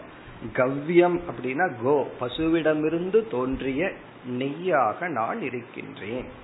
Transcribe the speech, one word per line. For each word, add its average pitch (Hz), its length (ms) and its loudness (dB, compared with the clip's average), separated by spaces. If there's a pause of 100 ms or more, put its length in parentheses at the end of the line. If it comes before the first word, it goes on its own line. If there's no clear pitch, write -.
(520)
கவ்யம் 156 720 4
அப்படின்னா 131 520 -2
கோ, 127 380 2
பசுவிடமிருந்து 160 1120 2
தோன்றிய 131 640 -2 (400)
நெய்யாக 143 760 0
நான் 127 320 -2
இருக்கின்றேன். 113 880 -8 (160)